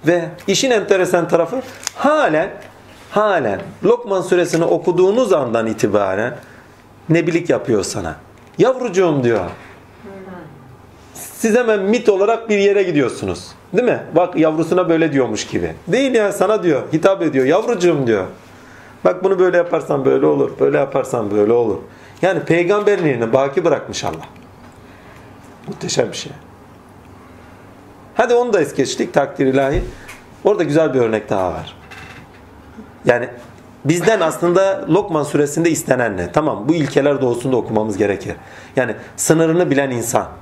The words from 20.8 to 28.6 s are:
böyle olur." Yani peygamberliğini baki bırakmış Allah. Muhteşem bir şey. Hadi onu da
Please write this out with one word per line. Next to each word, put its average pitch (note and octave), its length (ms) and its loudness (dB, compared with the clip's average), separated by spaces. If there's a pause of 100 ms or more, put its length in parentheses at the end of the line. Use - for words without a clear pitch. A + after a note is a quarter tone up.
böyle G#2+ 220 2
olur." A2+ 240 0 (440)
Yani F3+ 180 0
peygamberliğini F3 920 0
baki C#3 320 0
bırakmış A#2 380 -2
Allah. E2 220 -8 (1400)
Muhteşem B2 440 -4
bir - 60 -12
şey. - 140 -12 (1800)
Hadi A#3+ 180 2
onu A#3+ 200 2
da F#3 80 2